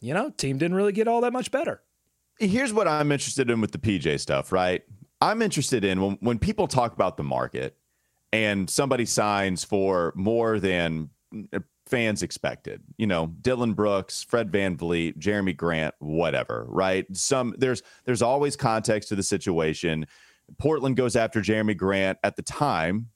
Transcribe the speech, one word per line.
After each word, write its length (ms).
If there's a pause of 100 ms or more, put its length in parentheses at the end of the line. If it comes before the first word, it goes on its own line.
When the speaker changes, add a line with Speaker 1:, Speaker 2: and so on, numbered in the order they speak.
Speaker 1:
you 120
know, 180
team 260
didn't 180
really 160
get 160
all 140
that 100
much 200
better." 300 (580)
Speaker 2:
Here's 340
what 160
I'm 240
interested 360
in 120
with 100
the 80
P 200
J 180
stuff, 340
right? 320 (380)
I'm 200
interested 440
in 160
when, 180
when 200
people 280
talk 240
about 240
the 80
market, 540 (560)
and 360
somebody 360
signs 580
for 520
more 440
than, 500 (440)
uh, 60 (280)
fans 360
expected, 580 (160)
you 80
know, 220 (140)
Dylan 340
Brooks, 480
Fred 280
VanVleet, 680
Jeremy 340
Grant, 480
whatever, 720
right? 360 (100)
Some, 420
there's, 260 (220)
there's 160
always 340
context 540
to 60
the 80
situation. 840 (520)
Portland 380
goes 220
after 240
Jeremy 320
Grant. 500
At 140
the 60
time, 720